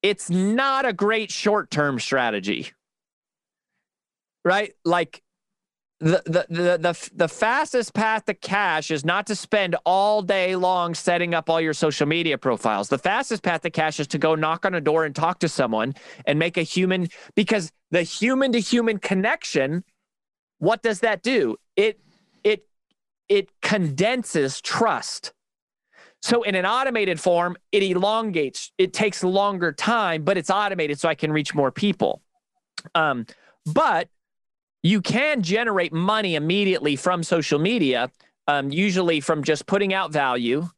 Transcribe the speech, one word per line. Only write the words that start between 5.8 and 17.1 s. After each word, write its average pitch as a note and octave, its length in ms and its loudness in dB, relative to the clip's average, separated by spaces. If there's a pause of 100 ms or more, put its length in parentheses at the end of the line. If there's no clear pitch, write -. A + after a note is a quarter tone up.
the, E3 220 2
the, E3+ 240 0
the, F3 300 0
the, E3+ 360 -2
the E3+ 140 2
fastest B3 640 -2
path A3 320 -2
to G#3+ 80 -4
cash F3+ 580 -2
is D3 140 -2
not F#3 220 0
to G#3 100 -4
spend F#3 480 0
all G3+ 380 2
day F#3 340 0
long F3+ 380 0
setting F3 400 0
up E3 160 -2
all E3 100 4
your D#3 140 0
social D3+ 320 0
media D#3+ 320 0
profiles. G#2+ 500 0
The F#3 80 2
fastest G#3+ 460 -2
path E3+ 180 -2
to E3+ 100 -4
cash D#3 300 -2
is C#3+ 60 -4
to F3+ 120 -6
go D#3+ 160 4
knock D#3 300 -2
on F#3+ 100 0
a E3+ 60 -2
door D#3 240 2
and C#3+ 100 -6
talk E3 260 -2
to E3 100 0
someone A#2 440 -2 (300)
and D3 140 2
make E3+ 180 0
a E3+ 60 0
human, F#3 480 0 (240)